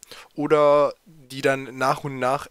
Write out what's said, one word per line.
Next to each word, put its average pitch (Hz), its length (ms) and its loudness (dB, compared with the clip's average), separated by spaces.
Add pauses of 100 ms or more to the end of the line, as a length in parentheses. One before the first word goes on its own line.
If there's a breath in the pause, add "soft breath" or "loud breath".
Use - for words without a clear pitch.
(360 loud breath)
oder 147 580 2 (120)
die 135 360 -18
dann 135 340 -2
nach 135 280 -2
und 135 160 -8
nach 127 300 -2